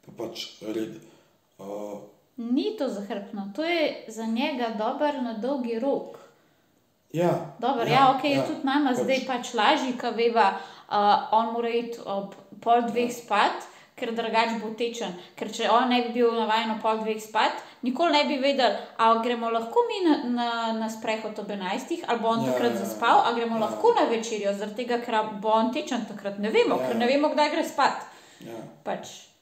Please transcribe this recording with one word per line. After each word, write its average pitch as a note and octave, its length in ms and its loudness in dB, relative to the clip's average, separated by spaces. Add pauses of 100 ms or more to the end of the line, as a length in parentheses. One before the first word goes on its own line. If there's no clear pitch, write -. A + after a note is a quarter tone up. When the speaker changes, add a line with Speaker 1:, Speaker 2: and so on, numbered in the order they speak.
Speaker 1:
pa - 140 -20
pač A#2 300 -10 (120)
red. A2 380 -6 (640)
Eh, G2+ 400 -10 (360)
Speaker 2:
Ni C4 380 0
to C#4 160 -4
zahrbtno, G3+ 600 -8
to D#4 140 -4
je E4+ 160 0 (260)
za A3 200 -8
njega A#3+ 460 -2
dobro C4+ 420 0
na A#3+ 200 -4
dolgi A#3 440 -2
rok. C4 400 -2 (960)
Speaker 1:
Ja, F3 420 0
Speaker 2:
Dobro, A#3 260 -2
Speaker 1:
ja, A3+ 100 0
Speaker 2:
ja, C4 180 6
okej, C#4 200 0
je C#4 60 2
Speaker 1:
ja, C4+ 60 2
Speaker 2:
tudi - 180 -4
nama C4+ 300 2
Speaker 1:
pač. B3 80 2
Speaker 2:
zdaj C4 240 2
pač A#3+ 300 -6
lažje, B3+ 420 4
ke A#3+ 160 -4
veva, A3+ 400 4 (320)
eh, - 120 -8 (360)
on A3+ 180 4
mora A#3 220 -2
iti A#3+ 320 -2
ob G3 320 -6 (220)
pol A#3+ 260 4
dveh A#3+ 240 0
Speaker 1:
Ja. A#3+ 80 -4
Speaker 2:
spat, - 500 0 (280)
ker A#3+ 180 -6
drugače A3+ 480 0
bo G#3 120 -6
tečen. A3+ 440 -4 (160)
Ker - 180 -8
če A3 200 -4
on A#3+ 200 4
ne B3 120 4
bi A#3 120 -2
bil A#3+ 180 4
navajen A3+ 400 0
ob A3 80 -2
pol A3 200 0
dveh G#3+ 200 -2
spat, B3 340 0 (260)
nikoli D4+ 340 0
ne D4 100 4
bi C#4+ 140 0
vedeli, B3 400 2 (180)
a A3+ 220 4
gremo A#3 320 -2
lahko A3+ 340 0
mi A4 200 -2
na, D4+ 140 6 (100)
na, A#3+ 220 -2 (260)
na A3 140 -4
sprehod A3 460 -6
ob G3 140 -8
enajstih, G#3 560 -6
ali A#3 140 0
bo A3+ 100 0
on A3+ 120 2
Speaker 1:
Ja, B3+ 120 0
Speaker 2:
takrat B3 180 2
Speaker 1:
ja, A3+ 60 -2
ja. G3 80 -2
Speaker 2:
zaspal, A#3 360 4
a A#3 120 2
gremo A3+ 240 -2
Speaker 1:
Ja. A3 60 0
Speaker 2:
lahko A3 300 2
na G4 120 4
večerjo, A3 480 -2
zaradi G#3 240 -6
tega, A#3+ 240 -2
ker A#3 160 -2 (200)
bo G3+ 140 -2
on A3 220 4
tečen B3+ 320 -4
takrat. - 340 -8
Ne G#3 120 -2
vemo, F#4 260 4
Speaker 1:
Ja, B3+ 60 -2
Speaker 2:
ker B3+ 100 -2
Speaker 1:
ja. A3+ 60 0
Speaker 2:
ne A#3+ 80 2
vemo, C#4+ 220 4
kdaj D4 220 2
gre D#4+ 140 0
spat. - 400 0 (340)
Speaker 1:
Ja. A2+ 220 -14 (200)
Speaker 2:
Pač. - 280 -8 (340)